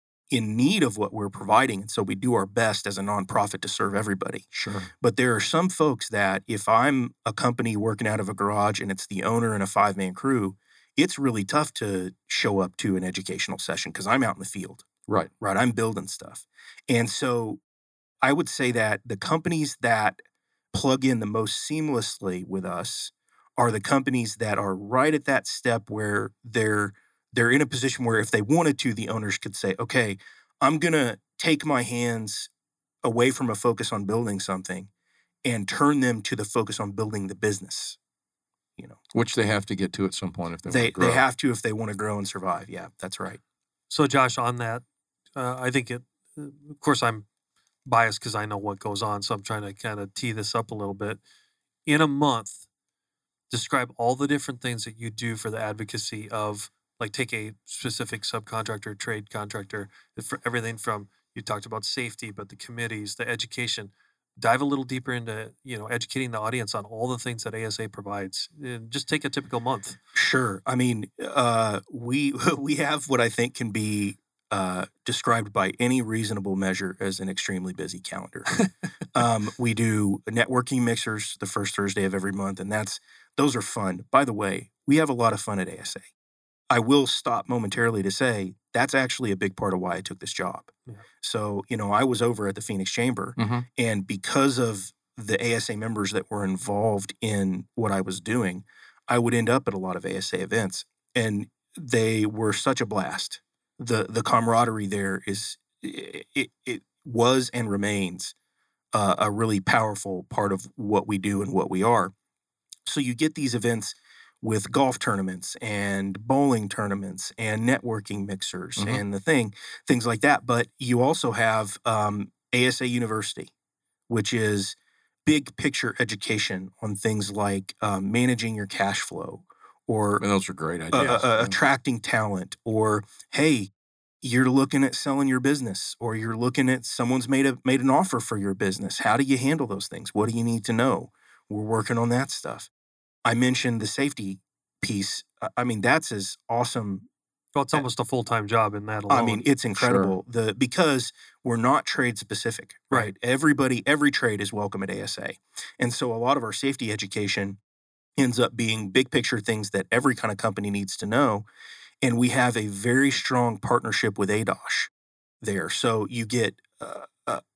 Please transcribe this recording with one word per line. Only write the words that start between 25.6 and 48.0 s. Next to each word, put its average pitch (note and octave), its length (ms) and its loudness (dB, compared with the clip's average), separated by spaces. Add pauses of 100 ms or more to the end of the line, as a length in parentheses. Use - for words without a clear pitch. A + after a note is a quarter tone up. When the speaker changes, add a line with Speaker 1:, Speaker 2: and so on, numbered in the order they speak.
Speaker 1:
where G#2 420 -2 (120)
they're, G#2+ 500 2 (400)
they're A#2+ 180 4
in C#3+ 100 6
a C#3+ 40 4
position B2+ 380 -2
where A2+ 160 4
if G#2 100 0
they G#2+ 120 2
wanted D3+ 380 4
to, B2 140 0
the A2 140 -4
owners G#2+ 300 -4
could - 180 -10
say, G2 240 -2
"Okay, A2+ 380 0 (420)
I'm D3 200 4
gonna C#3+ 380 2 (220)
take D#3 260 2
my C#3 180 2
hands A#2 680 -2 (540)
away A#2+ 280 4
from B2+ 180 -2
a A2 60 -2
focus A#2 380 0
on G#2 100 -4
building G#2 380 0
something F#2+ 480 -6 (560)
and G#2+ 220 0
turn C#3+ 340 4
them A#2+ 220 2
to - 120 -2
the G#2 80 -4
focus G#2+ 380 -2
on G#2 100 -4
building G#2 360 -4
the F#2 80 -8
business," F#2+ 600 -2 (800)
you - 100 -16
know. B2 140 -20 (140)
Speaker 2:
Which A#2 220 2
they A2 120 2
have G2+ 200 0
to G#2 80 -4
get F#2 180 -2
to F#2+ 120 0
at F#2 80 -2
some F2 200 -8
point F2 220 -8
if E2 60 -18
they - 100 -10
Speaker 1:
They, B2 100 2
Speaker 2:
wanna A#2 100 0
grow. F2+ 160 2
Speaker 1:
they A#2 60 4
have B2+ 240 4
to C3+ 140 0
if A2+ 100 -4
they A2+ 100 -2
wanna G#2+ 240 -6
grow G#2 220 -2
and G2 100 -4
survive. F2+ 420 -4
Yeah, F2+ 200 -12 (100)
that's F#2 180 -10
right. F#2+ 220 -8 (500)
Speaker 3:
So, D3+ 180 2
Josh, C3 300 4
on B2 200 0
that, A#2+ 260 -4 (500)
uh, B2+ 240 -4
I B2+ 140 -2
think B2 180 0
it, A#2+ 140 -8 (340)
of D3 440 -16
course, C#3 200 2
I'm A2+ 260 -2 (580)
biased A2+ 340 4